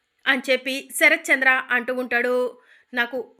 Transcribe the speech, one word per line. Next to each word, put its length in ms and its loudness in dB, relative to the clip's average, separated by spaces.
అని 240 2
చెప్పి 380 -2
శరత్చంద్ర 680 2
అంటూ 240 -2
ఉంటాడు. 640 -2
"నాకు 460 -4